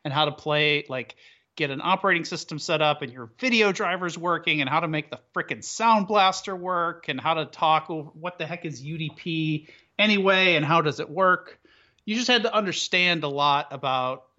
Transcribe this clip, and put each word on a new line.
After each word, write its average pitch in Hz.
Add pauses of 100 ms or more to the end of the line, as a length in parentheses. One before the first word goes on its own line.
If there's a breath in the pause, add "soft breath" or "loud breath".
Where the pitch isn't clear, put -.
and 143
how 151
to 147
play, 151
like, 127 (420 soft breath)
get 143
an 135
operating 185
system 160
set 156
up 151
and 123
your 123
video 226
drivers 180
working 165
and 135
how 151
to 170
make 151
the - (140)
frickin' 127
Sound 220
Blaster 190
work 175
and 135
how 160
to 156
talk 156
over, 160
what 175
the 165
heck 170
is 131
U 156
D 156
P 156 (280 loud breath)
anyway 190
and 151
how 165
does 147
it -
work. 180 (440 soft breath)
You 214
just 247
had 240
to 220
understand 180
a 151
lot 143
about 131 (140)